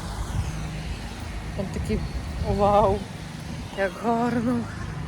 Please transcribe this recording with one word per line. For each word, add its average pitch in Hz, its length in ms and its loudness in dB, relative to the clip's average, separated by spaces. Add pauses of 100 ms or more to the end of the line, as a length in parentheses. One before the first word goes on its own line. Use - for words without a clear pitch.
(1600)
Там 202 160 0
такі, - 260 0 (580)
вау, 202 420 8 (760)
як 196 140 2 (120)
гарно. 240 560 2 (480)